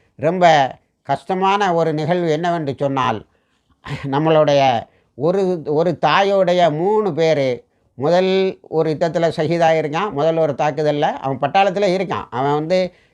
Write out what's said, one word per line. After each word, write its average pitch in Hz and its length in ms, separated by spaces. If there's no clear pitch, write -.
ரொம்ப 160 600
கஷ்டமான 190 680
ஒரு 165 200
நிகழ்வு 160 380
என்னவென்று 160 460
சொன்னால், 131 480
நம்மளுடைய 143 800
ஒரு, 180 520
ஒரு 156 400
தாயோடைய 180 640
மூணு 190 420
பேரு 139 500
முதல் 185 640
ஒரு 160 280
யுத்தத்துல 160 460
ஷஹீதாயிருக்கான். 160 760
முதல் 156 260
ஒரு 156 200
தாக்குதல்ல 147 440
அவன் 139 380
பட்டாளத்துல 190 440
இருக்கான், 180 460
அவன் 135 240
வந்து 175 400